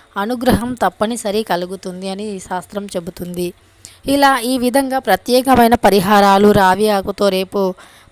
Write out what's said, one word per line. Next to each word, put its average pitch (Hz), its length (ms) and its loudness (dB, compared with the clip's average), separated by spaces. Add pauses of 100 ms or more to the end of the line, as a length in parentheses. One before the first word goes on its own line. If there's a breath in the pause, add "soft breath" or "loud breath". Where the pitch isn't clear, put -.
(180 soft breath)
అనుగ్రహం 233 560 -2
తప్పనిసరి 220 680 -4
కలుగుతుంది 185 680 -8
అని 196 300 -10
శాస్త్రం 196 460 -10
చెబుతుంది. 180 680 -10 (520 loud breath)
ఇలా 277 340 2
ఈ 254 180 -2
విధంగా 262 420 0
ప్రత్యేకమైన 240 760 2
పరిహారాలు 202 760 4
రావి 202 380 2
ఆకుతో 202 400 -2
రేపు 190 440 -2 (380 loud breath)